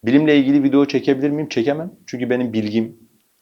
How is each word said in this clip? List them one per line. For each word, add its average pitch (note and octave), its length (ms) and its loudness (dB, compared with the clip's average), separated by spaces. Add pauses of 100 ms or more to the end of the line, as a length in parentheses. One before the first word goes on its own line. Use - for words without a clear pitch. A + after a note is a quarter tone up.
Bilimle D3 320 4
ilgili C#3 240 2
video C#3 220 2
çekebilir C#3 460 -2
miyim? D3 180 -4
Çekemem. C#3+ 440 -4 (140)
Çünkü B2 240 -8
benim B2 220 -2
bilgim, A2 460 -4 (440)